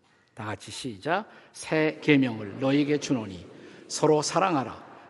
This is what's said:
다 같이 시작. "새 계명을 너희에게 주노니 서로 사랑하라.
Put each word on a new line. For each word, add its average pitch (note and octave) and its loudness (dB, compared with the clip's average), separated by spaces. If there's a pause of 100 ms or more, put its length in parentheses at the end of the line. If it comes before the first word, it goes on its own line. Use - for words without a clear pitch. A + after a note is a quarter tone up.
(360)
다 A2+ -10
같이 G#2 -10
시작. C#3 -4 (260)
"새 D#3 0
계명을 A2+ 4
너희에게 C#3+ 2
주노니 G#2 -4 (400)
서로 D3+ 4
사랑하라. D#3 0 (260)